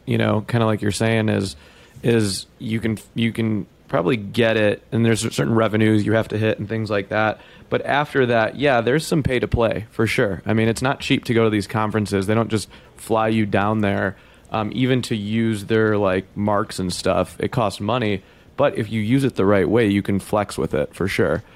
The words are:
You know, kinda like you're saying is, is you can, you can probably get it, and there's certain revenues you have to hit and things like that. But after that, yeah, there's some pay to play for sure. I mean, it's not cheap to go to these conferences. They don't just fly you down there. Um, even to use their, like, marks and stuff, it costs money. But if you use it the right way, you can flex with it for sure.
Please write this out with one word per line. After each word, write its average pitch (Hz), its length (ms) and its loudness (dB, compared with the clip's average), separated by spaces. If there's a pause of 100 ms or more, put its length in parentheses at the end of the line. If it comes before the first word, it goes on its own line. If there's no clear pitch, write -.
You 120 120 0
know, 107 300 0
kinda 117 180 0
like 107 160 0
you're 104 100 0
saying 113 360 0
is, 101 300 -2 (460)
is 110 420 0 (140)
you 110 200 -4
can, 110 200 -4 (160)
you 113 180 0
can 107 320 -2 (240)
probably 143 280 0
get 110 380 0
it, 107 260 2 (100)
and 117 140 0
there's 113 160 2
certain - 340 0
revenues 107 500 2
you 104 80 0
have 110 160 0
to 107 80 -4
hit 110 200 0
and 98 120 -8
things 110 200 -4
like 101 200 -2
that. 107 320 0 (280)
But 123 160 -2
after 135 420 0
that, 113 280 2
yeah, 127 260 2
there's 131 240 0
some 160 180 0
pay 127 160 0
to 113 80 -2
play 110 440 0
for 117 160 0
sure. 101 380 0
I 104 80 0
mean, 113 160 2
it's 110 120 -2
not 131 200 -2
cheap - 240 -2
to 123 80 0
go 113 100 4
to 110 60 4
these 104 180 0
conferences. 101 600 -2
They 107 60 2
don't 113 160 0
just 107 200 -2 (260)
fly 110 320 0
you 113 180 2
down 104 360 0
there. 101 340 0 (360)
Um, 107 240 -4
even 127 280 0
to 120 120 -4
use 107 500 -2
their, 110 320 2
like, 95 400 0
marks 104 400 0
and 92 160 -2
stuff, 90 460 -2
it - 120 -4
costs 107 300 -2
money. 107 400 -2 (340)
But 143 220 0
if 110 140 -4
you 110 100 -2
use 127 220 2
it 123 120 0
the 98 120 2
right 98 200 4
way, 110 200 4
you 98 160 2
can 98 160 0
flex 104 400 -2
with - 160 -2
it 73 180 -2
for 92 140 -2
sure. 85 360 0 (120)